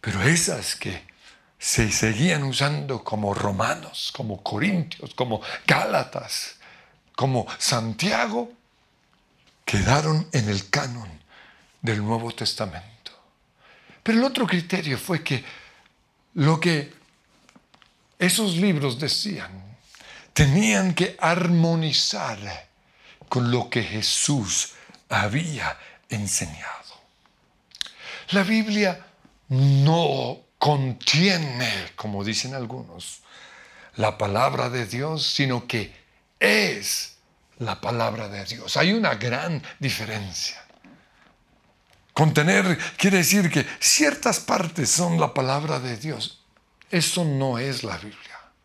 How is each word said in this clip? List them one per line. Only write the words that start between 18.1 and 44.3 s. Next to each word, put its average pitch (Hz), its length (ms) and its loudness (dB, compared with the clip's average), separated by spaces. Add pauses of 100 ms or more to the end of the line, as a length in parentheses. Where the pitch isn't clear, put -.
esos 180 380 2
libros 147 420 2
decían 104 760 -6 (560)
tenían 190 600 4
que 180 260 0
armonizar 165 1160 2 (880)
con 120 220 0
lo 123 200 0
que 117 140 0
Jesús - 880 -2 (360)
había 110 680 -2 (300)
enseñado. - 840 -6 (1400)
La 196 120 4
Biblia 208 640 2 (440)
no 139 880 4 (180)
contiene, 135 1400 2
como 101 300 -6
dicen 110 300 -4
algunos, 117 680 -12 (760)
la 107 240 -2
palabra 123 500 0
de 120 180 -4
Dios, 139 380 -4
sino 131 440 -2
que 107 340 -6 (380)
es - 760 0 (420)
la 107 220 -6
palabra 113 480 -2
de 101 160 -10
Dios. - 320 -6
Hay 170 160 4
una 202 220 2
gran 131 480 -4 (160)
diferencia. 107 840 -6 (1500)
Contener 160 640 4 (180)
quiere 196 220 4
decir 175 320 4
que - 160 2 (140)
ciertas 285 600 2